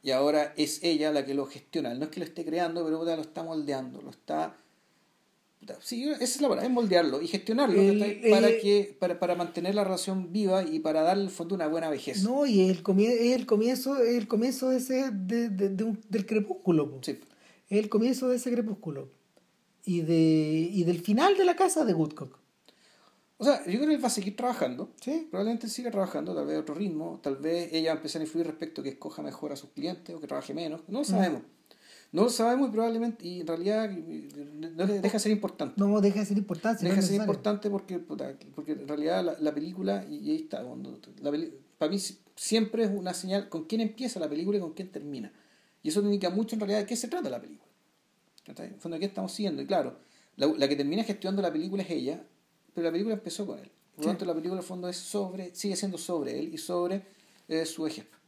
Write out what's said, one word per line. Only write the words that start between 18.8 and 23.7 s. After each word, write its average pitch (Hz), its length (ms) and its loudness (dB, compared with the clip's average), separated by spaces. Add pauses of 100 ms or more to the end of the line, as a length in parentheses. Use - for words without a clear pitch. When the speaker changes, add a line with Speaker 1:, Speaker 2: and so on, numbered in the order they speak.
Speaker 2:
Y 175 180 0
de, 160 680 4
y 190 120 2
del 170 160 2
final 302 380 4
de 381 80 6
la 359 100 4
casa 359 300 2
de 202 100 4
Woodcock. 151 420 -2 (1000)
Speaker 1:
O 233 40 -4
sea, 269 220 4
yo 170 140 -2